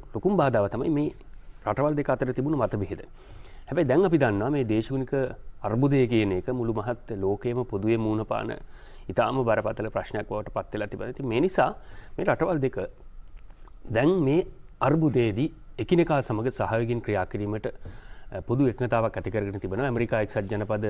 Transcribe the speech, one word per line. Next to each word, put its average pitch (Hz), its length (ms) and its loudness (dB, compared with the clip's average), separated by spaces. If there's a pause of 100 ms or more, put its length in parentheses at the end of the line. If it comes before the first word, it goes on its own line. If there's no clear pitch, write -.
(140)
ලොකුම 185 240 2
බාධාව 117 320 4
තමයි 117 200 -2
මේ 147 200 2 (560)
රටවල් 135 300 2
දෙක 143 140 -2
අතර 127 240 2
තිබුණු 139 240 0
මතභේද. 101 440 0 (640)
හැබැයි 151 220 2
දැන් 151 180 6
අපි 165 120 4
දන්නවා 113 320 2
මේ 139 180 0
දේශගුණික 123 460 0 (500)
අර්බුදය 131 440 4
කියන 110 240 4
එක 90 200 -2
මුළු 120 220 0
මහත් 113 440 -4
ලෝකයේම 104 480 0
පොදුවේ 110 320 2
මූණ 110 280 0
පාන 113 280 -2 (540)
ඉතාම 123 360 2
බරපතල 107 460 0
ප්‍රශ්නයක් 104 380 -4
බවට 104 260 -6
පත් - 200 -6
වෙලා 104 140 -4
තිබෙනවා. 104 280 -8
ඉතින් 135 120 -6
මේ 117 140 2
නිසා 165 300 4 (460)
මේ - 80 -2
රටවල් 160 340 2
දෙක 131 180 0 (1160)
දැන් 123 180 4 (140)
මේ 143 160 4 (420)
අර්බුදයේදී 131 680 4 (300)
එකිනෙකා 165 420 4
සමග 120 300 -2
සහයෝගයෙන් 113 500 0
ක්‍රියා 98 240 0
කිරීමට, 104 420 -4 (640)
අ, 95 100 -8
පොදු 139 260 2
එකඟතාවක් 113 500 2
ඇති - 140 -4
කරගෙන 101 280 -2
තිබෙනවා. 101 260 -2
ඇමරිකා 117 360 0
එක්සත් 101 300 -2
ජනපද, 107 380 -2